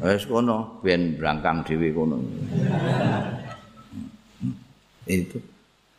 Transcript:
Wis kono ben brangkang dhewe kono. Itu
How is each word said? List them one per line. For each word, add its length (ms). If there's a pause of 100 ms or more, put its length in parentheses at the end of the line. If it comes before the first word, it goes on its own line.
Wis 260
kono 540
ben 340
brangkang 480
dhewe 300
kono. 220 (3000)
Itu 320 (560)